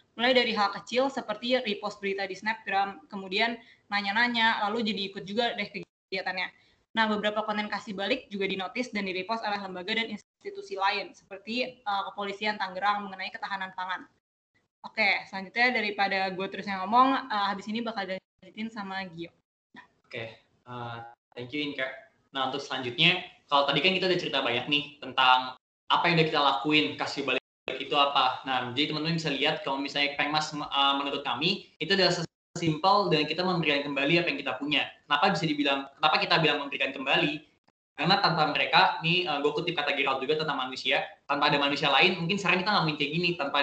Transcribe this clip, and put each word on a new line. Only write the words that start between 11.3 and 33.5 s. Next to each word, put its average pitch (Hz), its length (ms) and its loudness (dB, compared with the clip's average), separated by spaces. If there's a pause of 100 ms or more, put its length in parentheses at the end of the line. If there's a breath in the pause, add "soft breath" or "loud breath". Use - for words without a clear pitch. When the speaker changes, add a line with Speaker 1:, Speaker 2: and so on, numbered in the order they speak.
Speaker 1:
eh, 196 260 -2
Kepolisian 202 460 -4
Tangerang 202 500 -2
mengenai 190 220 -8
ketahanan 190 480 -8
pangan. 185 320 -6 (800)
Oke, 190 400 0
selanjutnya 226 480 0
daripada 196 560 0
gue 190 160 -4
terus 196 160 -10
yang 196 240 -4
ngomong, 254 400 4
eh, 202 240 0
habis 196 160 -8
ini 226 160 -4
bakal 214 240 -4
dilanjutin 190 640 -10
sama 196 400 -8
Gio. 165 160 -10 (800)
Speaker 2:
Oke, 113 320 -10
eh, 120 560 -12 (400)
thank 123 160 -12
you 147 80 -4
Inka. 139 240 -4 (480)
Nah, 131 160 -2
untuk 131 160 -6
selanjutnya, 139 560 2 (320)
kalau 143 160 4
tadi 143 160 2
kan 185 80 4
kita 185 160 0
udah 180 80 4
cerita 151 240 -2
banyak 120 240 0
nih 147 200 0 (120)
tentang 127 640 2 (320)
apa 151 160 4
yang 170 80 6
udah 156 160 6
kita 151 80 4
lakuin, 143 560 2
Kasih 139 320 -4
Balik 131 160 0 (380)
itu 143 160 -2
apa. 139 480 2
Nah, 123 260 -2
jadi 151 220 0
teman-teman 160 240 0
bisa 156 100 -2
lihat 143 380 0
kalau 139 160 -2
misalnya 143 320 0
Pengmas, 151 400 -2
eh, 139 480 2
menurut 139 240 -4
kami, 147 400 -2 (160)
itu 170 160 0
adalah 175 160 4 (400)
sesimpel 175 560 2
dengan 151 160 2
kita 165 160 -2
memberikan 151 480 0